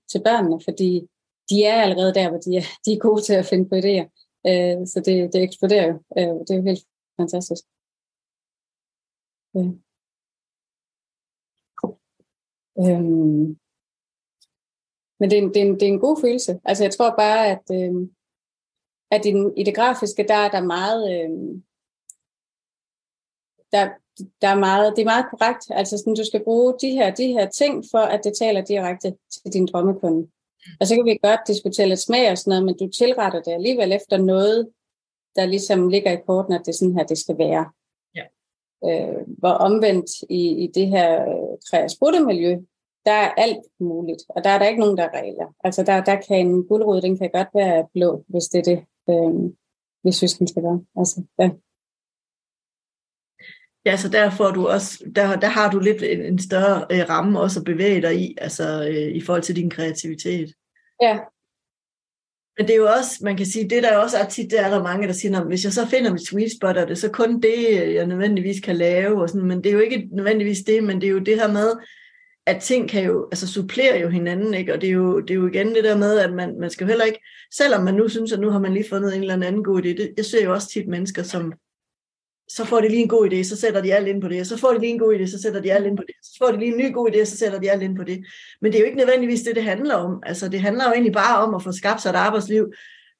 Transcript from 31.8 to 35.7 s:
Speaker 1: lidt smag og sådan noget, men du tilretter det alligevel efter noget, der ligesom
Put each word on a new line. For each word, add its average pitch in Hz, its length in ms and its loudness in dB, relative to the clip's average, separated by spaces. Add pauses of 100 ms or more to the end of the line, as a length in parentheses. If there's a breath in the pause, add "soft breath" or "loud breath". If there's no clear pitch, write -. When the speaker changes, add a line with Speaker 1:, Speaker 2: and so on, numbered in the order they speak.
Speaker 1:
lidt 185 100 0
smag 233 320 2
og 180 60 -2
sådan 196 140 -4
noget, 185 140 2
men 180 120 0
du 190 100 -6 (100)
tilretter 220 440 2
det 170 100 -6
alligevel 196 400 0
efter 202 260 0
noget, 196 520 2 (640)
der 190 100 2
ligesom 190 440 0